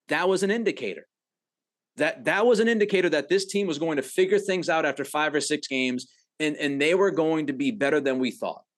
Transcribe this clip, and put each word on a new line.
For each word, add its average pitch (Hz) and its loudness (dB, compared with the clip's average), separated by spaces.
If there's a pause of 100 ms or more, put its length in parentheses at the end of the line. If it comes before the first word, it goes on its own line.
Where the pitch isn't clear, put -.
"That 165 0
was 190 2
an 196 2
indicator." 143 -4 (880)
That, 147 -4
that 180 0
was 240 6
an 226 4
indicator 202 2
that 147 0
this 196 2
team 202 -2
was 151 -2
going 156 -2
to 127 0
figure 185 2
things 185 -2
out 160 2
after 139 -2
five 151 -2
or 147 0
six 147 -4
games, 127 -2 (280)
and, 151 -2
and 143 -2
they 160 4
were 190 4
going 160 0
to 143 -2
be 135 -2
better 139 2
than 131 0
we 127 -2
thought. - -8 (160)